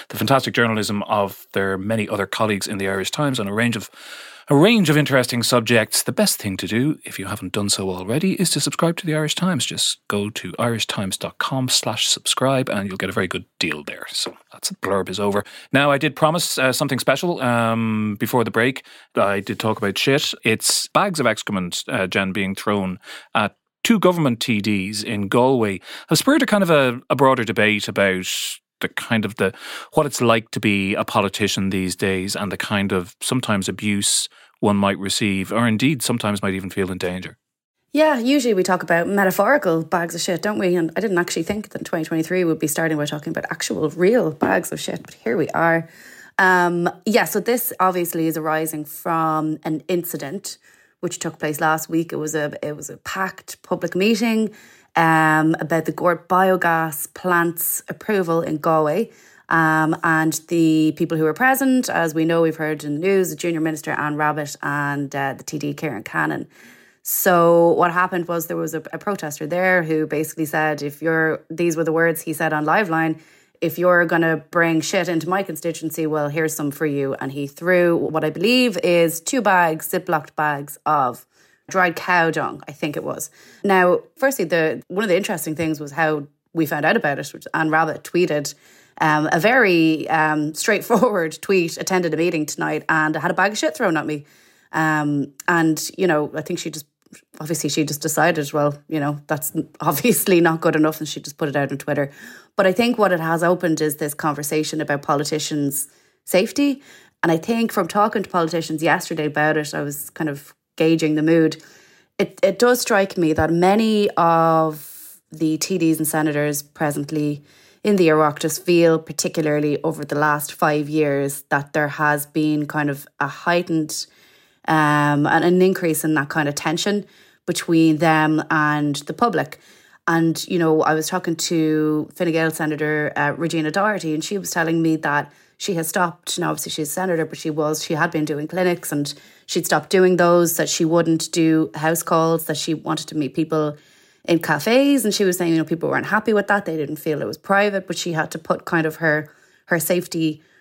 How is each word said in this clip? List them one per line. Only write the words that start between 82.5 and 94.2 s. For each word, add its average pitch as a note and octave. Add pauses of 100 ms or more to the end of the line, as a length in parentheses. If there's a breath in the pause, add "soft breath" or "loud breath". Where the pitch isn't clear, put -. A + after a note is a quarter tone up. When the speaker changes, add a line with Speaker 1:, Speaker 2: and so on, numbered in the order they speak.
Speaker 2:
I -
think C#3+
it -
was. - (340 loud breath)
Now, F#3 (160)
firstly, C4
the, D#3+
one F#3+
of G#3+
the F3
interesting F3+
things D#3
was C#3+
how D#3 (260)
we E3
found D3+
out A3
about C#3+
it, D3
which -
Anne D#3+
Rabbitte D#3
tweeted, E3+ (460 soft breath)
um, D#3
a E3+
very, F3
um, D#3
straightforward G3+
<laughs> -
tweet, F3
"Attended F3
a D3
meeting E3
tonight D#3
and D#3
had D#3+
a -
bag F#3+
of G#3+
shit -
thrown F3+
at D3
me." D3 (460 soft breath)